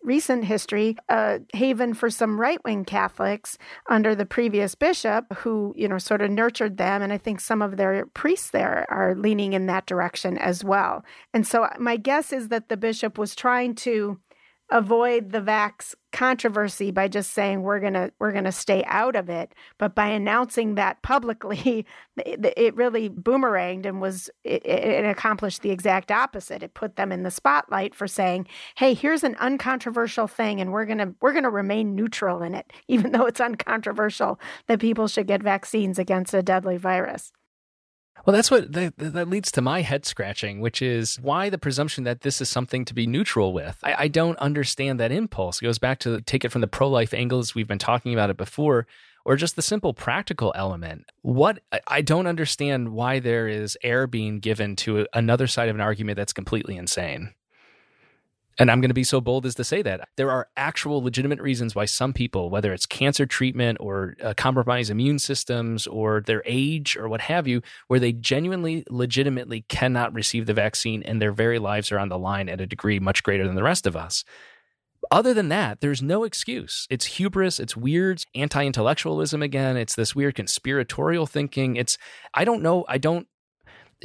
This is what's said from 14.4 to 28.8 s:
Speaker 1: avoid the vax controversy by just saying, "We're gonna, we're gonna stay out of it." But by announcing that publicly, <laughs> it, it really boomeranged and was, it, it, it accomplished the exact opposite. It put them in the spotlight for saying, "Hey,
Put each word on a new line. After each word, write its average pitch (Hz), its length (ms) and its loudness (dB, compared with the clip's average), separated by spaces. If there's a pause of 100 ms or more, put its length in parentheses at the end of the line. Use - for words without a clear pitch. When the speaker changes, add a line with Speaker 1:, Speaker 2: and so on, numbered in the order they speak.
Speaker 1:
avoid 233 600 4
the 214 100 -2
vax 208 520 -2 (180)
controversy 214 800 0
by 190 160 2
just 196 260 -2
saying, 196 280 0
"We're 202 180 0
gonna, 190 400 0
we're 214 120 0
gonna 196 200 -2
stay 190 340 0
out 233 300 0
of 180 140 -2
it." 170 240 -6 (240)
But 208 160 0
by 208 140 2
announcing 214 680 0
that 196 280 0
publicly, 226 840 0 (160)
<laughs> - 160 -18
it, - 400 0
it 226 180 6
really 226 340 2
boomeranged 190 760 0
and 190 160 -4
was, 190 280 -4 (140)
it, - 220 -2
it, - 180 2
it 208 220 2
accomplished 208 560 -2
the 202 100 -2
exact 185 400 0
opposite. 208 520 -2
It - 100 -14
put 208 220 -8
them 196 160 -2
in 180 120 -4
the 180 80 -4
spotlight 240 600 0
for 202 140 -6
saying, 185 400 -2 (280)
"Hey, 262 180 6